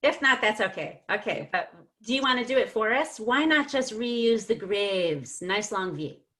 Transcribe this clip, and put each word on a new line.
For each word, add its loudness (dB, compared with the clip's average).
If 2
not, 4
that's 2
okay. -4
Okay, -4
but -4
do -2
you 2
wanna 2
do 2
it 2
for 0
us? 0
Why 2
not 4
just -2
reuse 2
the 2
graves? -2
Nice -2
long -4
V. -8